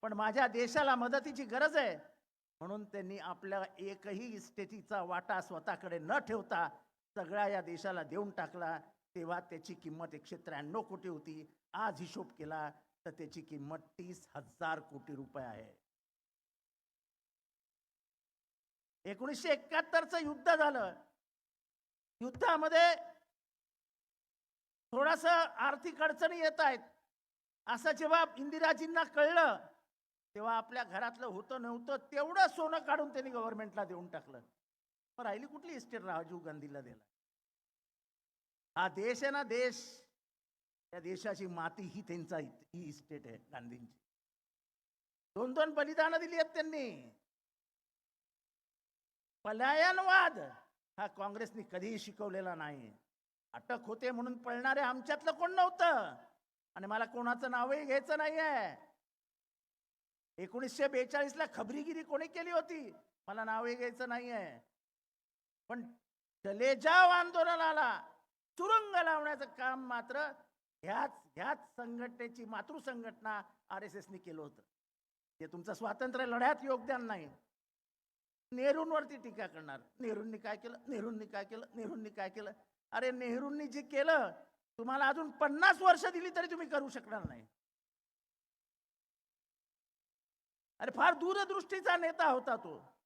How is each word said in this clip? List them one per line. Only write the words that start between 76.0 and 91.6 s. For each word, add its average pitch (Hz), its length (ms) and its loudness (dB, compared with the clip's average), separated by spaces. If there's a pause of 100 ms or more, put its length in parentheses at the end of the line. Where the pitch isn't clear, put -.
लढ्यात 247 360 4
योगदान 254 400 -2
नाही. 180 340 -8 (1160)
नेहरूंवरती 294 640 0
टीका 214 300 -10
करणार, 151 340 -12 (200)
"नेहरूंनी 214 380 -6
काय 214 180 -6
केलं, 240 220 -14 (100)
नेहरूंनी 220 380 -6
काय 202 180 -8
केलं, 220 300 -12
नेहरूंनी 220 360 -8
काय 202 180 -6
केलं?" 208 240 -10 (380)
अरे, 254 200 0
नेहरूंनी 254 560 -4
जे 277 160 -8
केलं, 277 480 4 (480)
तुम्हाला 262 300 2
अजून 294 220 0
पन्नास 311 520 6
वर्ष 359 240 8
दिली 359 300 -2
तरी 349 140 0
तुम्ही 330 180 -6
करू 277 200 -2
शकणार 214 360 -8
नाही. 117 220 -12 (3250)
अरे, 247 180 -2
फार 330 180 8
दूरदृष्टीचा 381 800 0